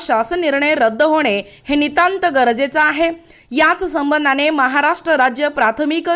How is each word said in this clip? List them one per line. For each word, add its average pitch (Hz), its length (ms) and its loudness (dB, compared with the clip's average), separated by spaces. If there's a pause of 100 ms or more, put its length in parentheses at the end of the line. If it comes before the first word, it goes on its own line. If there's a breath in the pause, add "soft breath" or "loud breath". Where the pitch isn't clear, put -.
शासन 262 380 -2
निर्णय 294 360 0
रद्द 226 260 0
होणे 302 400 0 (280 loud breath)
हे 285 60 0
नितांत 349 500 0
गरजेचं 269 560 0
आहे. 302 280 0 (420 loud breath)
याच 320 320 2
संबंधाने 294 680 0
महाराष्ट्र 294 640 0
राज्य 262 340 0
प्राथमिक 294 640 -2